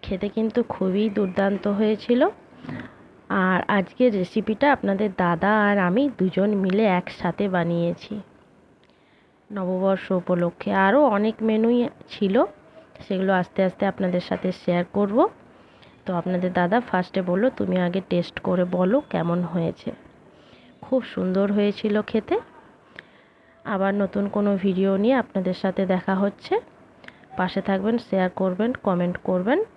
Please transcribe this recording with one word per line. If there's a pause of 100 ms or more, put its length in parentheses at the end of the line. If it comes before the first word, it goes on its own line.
খেতে
কিন্তু
খুবই
দুর্দান্ত
হয়েছিল। (1000)
আর
আজকের
রেসিপিটা
আপনাদের
দাদা
আর
আমি
দুজন
মিলে
একসাথে
বানিয়েছি (1300)
নববর্ষ
উপলক্ষে।
আরও
অনেক
মেনুই (200)
ছিল, (560)
সেগুলো
আস্তে
আস্তে
আপনাদের
সাথে
শেয়ার
করব। (760)
তো
আপনাদের
দাদা
ফার্স্টে
বলল,
"তুমি
আগে
টেস্ট
করে
বলো
কেমন
হয়েছে।" (880)
খুব
সুন্দর
হয়েছিল
খেতে। (1300)
আবার
নতুন
কোনো
ভিডিও
নিয়ে
আপনাদের
সাথে
দেখা
হচ্ছে। (800)
পাশে
থাকবেন,
শেয়ার
করবেন,
কমেন্ট
করবেন। (140)